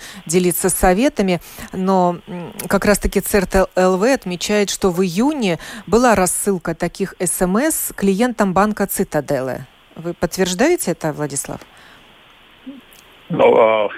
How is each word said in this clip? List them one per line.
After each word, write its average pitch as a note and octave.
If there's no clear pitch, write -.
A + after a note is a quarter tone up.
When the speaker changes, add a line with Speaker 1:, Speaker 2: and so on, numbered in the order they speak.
Speaker 1:
делиться F3+
советами. F#3+
Но, F#3
м, F3
как G3
раз-таки G3+
церт F#3+
Л F#3
В F#3
отмечает, G#3
что -
в F3
июне G3+
была A3+
рассылка F3+
таких -
С -
М F#3
С D#4
клиентам G3+
банка G3+
«Цитаделы». C3
Вы E3+
подтверждаете F#3
это, D#3
Владислав? D3
Speaker 2:
Ну, A#2
э, -